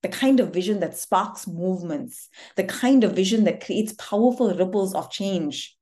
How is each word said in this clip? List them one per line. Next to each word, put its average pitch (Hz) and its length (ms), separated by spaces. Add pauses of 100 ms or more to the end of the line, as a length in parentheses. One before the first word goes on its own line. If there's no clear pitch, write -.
the - 80
kind 262 300
of 185 140
vision 190 260
that 160 180
sparks 208 500
movements, 170 800 (260)
the 190 80
kind 254 400
of 185 100
vision 190 300
that - 200
creates 214 300
powerful 233 600
ripples 190 420
of 160 160
change 175 720